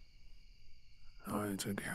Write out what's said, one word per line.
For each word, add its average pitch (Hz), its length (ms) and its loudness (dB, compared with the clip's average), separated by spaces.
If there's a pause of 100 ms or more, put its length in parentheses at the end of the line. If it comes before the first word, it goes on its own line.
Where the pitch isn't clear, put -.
(1300)
Oh, 104 120 6 (120)
it's 98 140 2
okay. 98 160 4 (120)